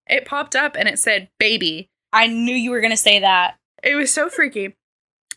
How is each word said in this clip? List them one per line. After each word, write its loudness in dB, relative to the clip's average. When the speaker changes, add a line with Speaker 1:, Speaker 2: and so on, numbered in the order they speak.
Speaker 1:
it 0
popped -6
up, 0
and 0
it -4
said, -2
"Baby." -2
Speaker 2:
I 4
knew -2
you -2
were -2
gonna 0
say 4
that. 2
Speaker 1:
It 0
was -2
so -2
freaky. -4